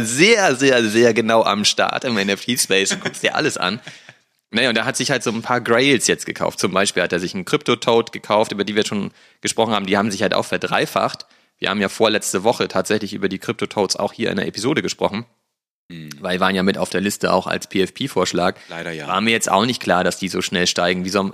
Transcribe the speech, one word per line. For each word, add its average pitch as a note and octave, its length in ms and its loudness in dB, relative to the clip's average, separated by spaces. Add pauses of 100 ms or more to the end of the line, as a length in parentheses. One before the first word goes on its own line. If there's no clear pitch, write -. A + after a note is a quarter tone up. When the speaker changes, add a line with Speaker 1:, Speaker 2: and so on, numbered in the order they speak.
Speaker 1:
sehr, D#3+ 540 4
sehr, B2 280 4
sehr A2+ 320 6
genau A2+ 280 4
am G2+ 220 2
Start - 380 0
im A#2+ 140 0
N-F-T-Space G2 720 0
und F#3+ 120 -6
guckst - 200 -8
dir - 120 0
alles D3+ 220 0
an. G2 220 -4 (720)
Naja, B2 200 2
und A2+ 80 0
er A2 80 0
hat C3 100 -2
sich - 160 -2
halt B2+ 120 0
so B2+ 60 0
ein A2+ 120 -4
paar B2 180 0
Grails A#2 480 2
jetzt - 180 2
gekauft. E2+ 340 -4
Zum G2+ 120 0
Beispiel F#2+ 320 0
hat E2+ 80 -2
er F2 80 0
sich F2+ 160 -6
einen F#2 80 -6
Crypto-Toad A#2 680 0
gekauft, G#2+ 400 0
über G#2 100 -2
die G#2 120 -4
wir G#2+ 100 2
schon G2+ 260 -6 (300)
gesprochen A2 320 0
haben. G2 120 0
Die G2 120 2
haben G#2 120 2
sich F#2+ 120 -4
halt F#2 120 0
auch A2 120 0
verdreifacht. - 800 -2 (320)
Wir F#2 120 -4
haben G2+ 120 0
ja F#2+ 80 2
vorletzte G#2 560 0
Woche A2 240 0
tatsächlich G#2 440 -2
über G2 140 -4
die F#2+ 120 -4
Crypto-Toads - 580 -4
auch G2+ 160 -2
hier G#2 180 -2
in F#2 60 -2
der F#2 100 -2
Episode A2 340 -2
gesprochen. F#2+ 440 -2 (640)
Speaker 2:
Hm. D#2 200 -14 (100)
Speaker 1:
Weil F#2 180 -4
waren F#2+ 160 2
ja F#2 80 2
mit G2 140 2
auf E2+ 120 -2
der F2+ 120 -2
Liste G2 320 0
auch F2+ 120 2
als F2 220 -4
P-F-P-Vorschlag. F#2 880 -2 (140)
Speaker 2:
Leider E2+ 240 -10
ja. D2+ 140 -10
Speaker 1:
War F#2 120 0
mir A2 120 2
jetzt A2+ 200 2
auch G2 140 4
nicht B2 160 -2
klar, F2+ 240 2
dass F2 120 0
die F#2+ 120 -4
so F#2 120 -4
schnell F2+ 240 0
steigen. F2+ 380 0
Wie F#2+ 60 -4
so, F#2+ 240 0